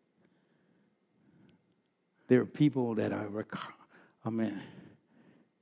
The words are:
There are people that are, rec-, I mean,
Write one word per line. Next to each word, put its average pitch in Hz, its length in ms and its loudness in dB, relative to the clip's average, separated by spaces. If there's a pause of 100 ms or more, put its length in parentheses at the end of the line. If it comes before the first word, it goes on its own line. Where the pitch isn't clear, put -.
(2250)
There 127 140 8
are 110 40 0
people 123 500 2
that 107 180 0
are, 104 140 -4
rec-, 107 280 -6 (680)
I 113 60 0
mean, 107 280 -2 (1040)